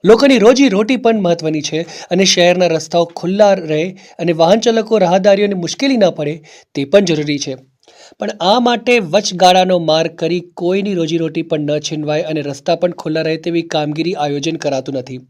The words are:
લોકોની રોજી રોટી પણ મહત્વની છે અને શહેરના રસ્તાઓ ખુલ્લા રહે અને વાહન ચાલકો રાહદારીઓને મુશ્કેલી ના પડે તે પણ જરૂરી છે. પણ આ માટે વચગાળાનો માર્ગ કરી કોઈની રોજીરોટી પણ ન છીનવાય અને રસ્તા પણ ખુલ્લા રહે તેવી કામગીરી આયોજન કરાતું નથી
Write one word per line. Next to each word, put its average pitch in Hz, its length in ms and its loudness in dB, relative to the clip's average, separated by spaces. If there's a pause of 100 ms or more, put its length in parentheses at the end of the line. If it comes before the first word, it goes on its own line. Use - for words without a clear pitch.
લોકોની 240 340 6
રોજી 254 300 6
રોટી 214 280 0
પણ 226 240 0
મહત્વની 160 420 -2
છે 160 200 -6 (280)
અને 190 140 2
શહેરના 180 420 2
રસ્તાઓ 165 380 0
ખુલ્લા 196 480 2
રહે 170 440 -2 (220)
અને 175 140 -2
વાહન 165 280 4
ચાલકો 226 380 0
રાહદારીઓને 196 560 2
મુશ્કેલી 240 420 -2
ના 190 140 4
પડે 151 320 -8 (320)
તે 139 100 -4
પણ 196 160 4
જરૂરી 151 380 -2
છે. 135 180 -8 (640)
પણ 214 120 -6 (100)
આ 202 200 2
માટે 240 380 2
વચગાળાનો 185 800 2
માર્ગ 160 360 0
કરી 165 260 -4
કોઈની 190 540 -4
રોજીરોટી 165 480 -4
પણ 165 180 0
ન 151 180 -2
છીનવાય 151 440 -4
અને 156 180 -4
રસ્તા 143 340 -4
પણ 175 160 -2
ખુલ્લા 160 320 -6
રહે 160 140 -2
તેવી 165 260 -4
કામગીરી 160 520 -4
આયોજન 147 420 -4
કરાતું 135 380 -6
નથી 127 240 -10 (120)